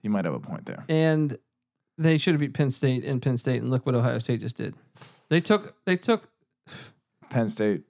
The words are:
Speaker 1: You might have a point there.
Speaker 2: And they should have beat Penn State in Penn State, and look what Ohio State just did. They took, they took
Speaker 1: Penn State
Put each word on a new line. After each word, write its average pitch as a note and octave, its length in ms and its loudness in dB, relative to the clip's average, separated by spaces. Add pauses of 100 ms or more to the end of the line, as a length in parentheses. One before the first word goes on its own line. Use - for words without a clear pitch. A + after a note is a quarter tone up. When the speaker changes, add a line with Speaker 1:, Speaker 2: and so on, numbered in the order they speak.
Speaker 1:
You G#2+ 80 -6
might G2+ 160 0
have E2 100 -2
a B1 60 -6
point - 240 -12
there. - 240 -12
Speaker 2:
And D#3 480 2 (640)
they D#3+ 180 4
should D#3 160 2
have D3+ 80 2
beat C#3 140 -2
Penn C#3+ 160 2
State B2+ 340 0
in C3+ 160 -2
Penn C3 160 0
State, A#2+ 240 -2
and B2 100 -2
look B2+ 140 0
what B2 100 0
Ohio A#2+ 240 2
State A#2 220 -2
just A#2+ 160 -8
did. G#2 180 -8 (540)
They E3 120 4
took, G#3 340 0 (100)
they F#3 120 2
took - 340 0 (960)
Speaker 1:
Penn A2+ 220 0
State G#2 400 0